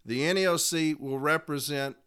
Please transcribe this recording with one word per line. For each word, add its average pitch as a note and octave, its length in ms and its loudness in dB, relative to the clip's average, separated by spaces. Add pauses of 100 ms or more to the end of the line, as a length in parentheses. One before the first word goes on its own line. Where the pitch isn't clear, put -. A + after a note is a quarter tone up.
The B2 180 -2
N F3+ 140 2
A F#3+ 80 2
L E3+ 120 4
C D#3+ 360 0
will C3+ 260 -6
represent C#3+ 880 -2